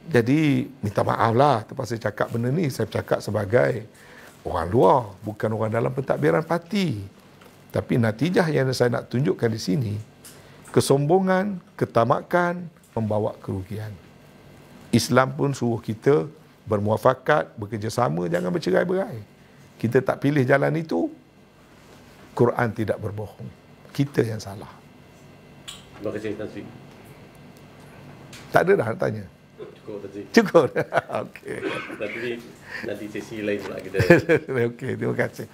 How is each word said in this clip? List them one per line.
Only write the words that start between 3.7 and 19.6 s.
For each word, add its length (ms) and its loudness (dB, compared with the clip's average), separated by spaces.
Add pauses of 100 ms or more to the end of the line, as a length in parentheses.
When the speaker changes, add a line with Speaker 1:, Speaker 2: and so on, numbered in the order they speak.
Speaker 1:
orang 240 -2
luar, 280 6 (260)
bukan 280 -4
orang 200 -2
dalam 200 0
pentadbiran 540 0
parti. 560 -2 (680)
Tapi 320 0
natijah 480 2
yang 240 2
saya 280 2
nak 120 -12
tunjukkan 400 0
di 80 -6
sini, 340 -2 (760)
kesombongan, 880 2 (160)
ketamakan 920 0 (280)
membawa 480 -2
kerugian. 480 -8 (960)
Islam 480 4
pun 160 0
suruh 280 -2
kita 440 0 (400)
bermuafakat, 960 0
bekerjasama, 720 -2
jangan 160 -2
bercerai-berai. 720 -2 (560)